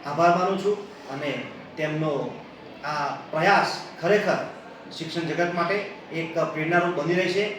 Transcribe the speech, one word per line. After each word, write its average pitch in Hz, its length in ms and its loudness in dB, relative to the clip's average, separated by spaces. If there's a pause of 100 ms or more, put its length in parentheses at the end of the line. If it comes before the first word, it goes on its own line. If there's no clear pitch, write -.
આભાર 170 320 4
માનું 190 260 2
છું - 440 -2
અને 139 340 -4 (340)
તેમનો 151 680 -2 (420)
આ 147 220 0
પ્રયાસ 160 760 2 (200)
ખરેખર 180 360 4 (560)
શિક્ષણ 165 280 -6
જગત 165 340 0
માટે 196 200 2 (380)
એક 165 260 -4
પ્રેરણારૂપ 160 560 2
બની 156 200 0
રહેશે 185 300 2 (140)